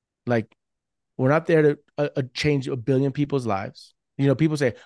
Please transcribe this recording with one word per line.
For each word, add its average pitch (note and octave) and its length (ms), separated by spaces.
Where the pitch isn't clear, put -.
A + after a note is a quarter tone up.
Like, A#2 300
we're C3 120
not E3 160
there D#3+ 160
to, D3 180
uh, D3 180
uh, C#3+ 60
change C#3+ 340
a C#3 100
billion C3+ 340
people's C#3 340
lives. G#2 480
You C#3 100
know, C3+ 80
people D#3 200
say, C3+ 200